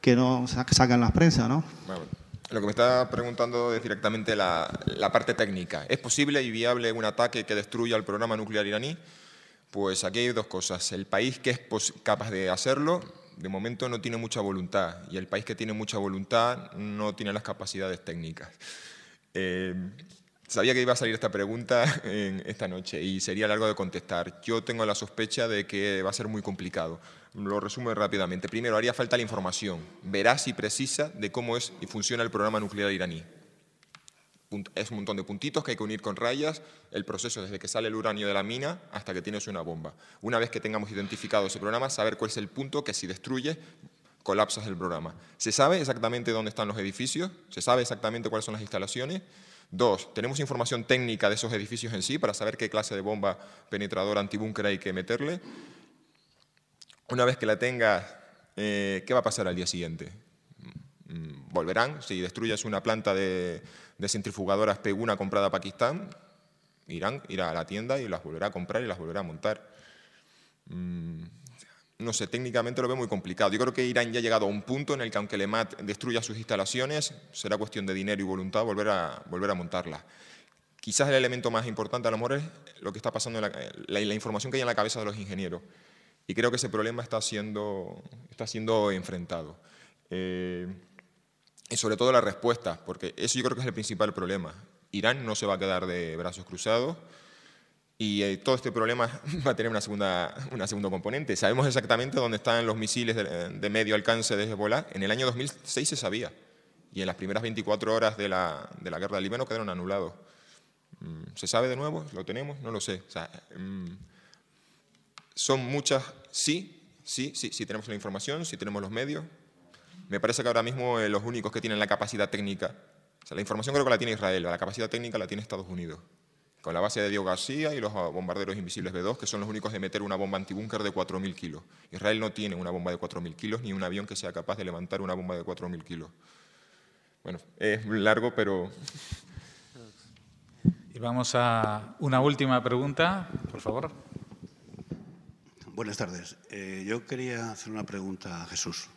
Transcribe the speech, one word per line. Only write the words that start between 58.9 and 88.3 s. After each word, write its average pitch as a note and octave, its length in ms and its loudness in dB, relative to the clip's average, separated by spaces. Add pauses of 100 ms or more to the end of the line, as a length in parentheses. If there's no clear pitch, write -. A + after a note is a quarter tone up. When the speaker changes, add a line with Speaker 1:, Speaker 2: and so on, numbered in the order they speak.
Speaker 2:
¿qué B2+ 80 2
va B2 60 8
a - 20 -8
pasar G#2+ 260 0
al F2 80 0
día F2+ 100 -2
siguiente? E2 440 -6 (960)
Mm, D2 460 -12
volverán, A2 500 2
si F#2 180 -4
destruyes G#2+ 460 -2
una G2+ 160 0
planta A2 320 2
de, F#2 480 0 (340)
de G2 120 -4
centrifugadoras G2+ 720 2
P G#2 140 0
una G#2+ 240 2
comprada G2 300 2
a F#2 40 4
Pakistán, A#2+ 600 0 (760)
Irán G2 420 -2
irá F#2 220 0
a D#2+ 40 -4
la E2 100 -2
tienda A#2 340 -4
y A#2+ 100 -6
las E2 140 -4
volverá D#2+ 260 -4
a - 20 0
comprar G2 320 -4
y B2 40 -4
las F2+ 120 -4
volverá E2+ 220 -4
a - 20 -4
montar. F2 480 -4 (960)
Mm, E2+ 560 -8 (800)
no A2+ 120 -4
sé, G#2+ 140 0
técnicamente B2 560 0
lo B2 60 2
veo B2+ 80 2
muy A#2+ 120 -2
complicado. F#2+ 440 2
Yo G#2+ 60 2
creo B2+ 160 4
que B2+ 100 2
Irán A#2+ 280 2
ya A#2+ 80 2
ha - 20 0
llegado A2 240 4
a - 20 2
un G#2 140 -2
punto C#3 320 -2
en C3+ 60 -4
el A2+ 100 -4
que, G#2 80 0
aunque G#2 180 -2
el G2 60 0
emat G#2 380 0
destruya A2+ 420 -2
sus A2 140 -8
instalaciones, B2+ 800 0 (180)
será G#2 240 0
cuestión G#2 300 -4
de F#2+ 80 0
dinero G2 260 0
y G2 40 0
voluntad F#2+ 400 0
volver G#2 260 2
a, E2 400 0
volver F#2+ 200 0
a F#2+ 40 2
montarlas. E2+ 500 -4 (760)
Quizás C3+ 280 2
el C#3 60 6
elemento B2 360 4
más A2+ 160 2
importante, A2+ 400 -2
a A2+ 40 6
lo A2 80 0
mejor, B2 160 0
es D3 100 -2 (360)
lo G2+ 120 -4
que A2 60 -10
está A2+ 120 -2
pasando A2+ 300 -4
en G#2 100 0
la, - 200 -10 (180)
la, G2+ 120 2
la G#2 140 0
información G#2+ 380 -4
que C3+ 60 0
hay - 40 2
en B2 40 0
la A#2 100 2
cabeza A2 240 2
de G#2+ 60 -2
los G#2 100 -4
ingenieros. F#2+ 460 -6 (680)
Y F#2 60 -4
creo A#2 160 4
que B2 60 0
ese B2 120 -2
problema A2+ 340 -2
está A2+ 180 -2
siendo, G#2 840 -6 (280)